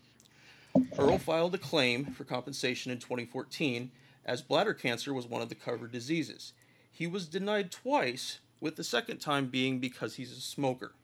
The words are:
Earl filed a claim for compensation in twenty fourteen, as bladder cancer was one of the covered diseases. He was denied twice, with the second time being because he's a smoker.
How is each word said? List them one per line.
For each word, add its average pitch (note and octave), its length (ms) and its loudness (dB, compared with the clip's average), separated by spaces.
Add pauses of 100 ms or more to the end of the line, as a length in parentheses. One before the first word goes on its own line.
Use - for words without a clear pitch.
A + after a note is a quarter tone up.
(960)
Earl D3 200 8
filed E3+ 380 2
a - 20 0
claim C#3 480 4
for C3+ 180 -8
compensation B2+ 680 -2
in B2 80 -4
twenty B2 260 -4
fourteen, B2 680 -2 (340)
as A#2+ 160 0
bladder D#3+ 320 4
cancer B2+ 400 -2
was B2 140 -4
one A#2 140 -2
of A#2 80 -4
the B2 60 -8
covered A#2 360 -6
diseases. B2+ 640 -4 (380)
He E3 160 -6
was F3+ 200 -4
denied G3 440 0
twice, G3+ 680 0 (220)
with D#3 140 -2
the - 80 -6
second A2+ 360 -2
time C#3 280 0
being C3 320 2
because B2+ 360 -4
he's C3 160 -10
a B2+ 100 -12
smoker. B2+ 500 -2 (120)